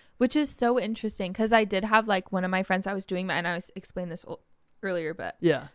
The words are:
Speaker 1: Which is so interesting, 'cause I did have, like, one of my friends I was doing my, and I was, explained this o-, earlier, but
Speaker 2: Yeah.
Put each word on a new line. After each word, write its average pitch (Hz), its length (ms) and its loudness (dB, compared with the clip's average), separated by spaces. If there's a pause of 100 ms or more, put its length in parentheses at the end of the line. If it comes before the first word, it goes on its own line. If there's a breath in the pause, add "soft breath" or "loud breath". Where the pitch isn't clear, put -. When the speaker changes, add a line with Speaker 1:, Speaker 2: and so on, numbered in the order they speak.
(160 loud breath)
Speaker 1:
Which 247 200 2
is 302 140 2
so 247 280 0
interesting, 208 540 -4
'cause 220 200 2
I 220 120 6
did 196 200 0
have, 220 220 4
like, 190 240 0
one 185 140 0
of 185 60 -2
my 190 120 0
friends 185 240 0
I 196 80 -4
was 190 120 -6
doing 185 200 -2
my, 170 80 -2
and 170 120 -2
I 175 100 -2
was, - 180 -10
explained 180 380 -10
this 175 140 -12
o-, - 120 -10 (460)
earlier, 170 300 -2
but - 260 -8
Speaker 2:
Yeah. 147 340 4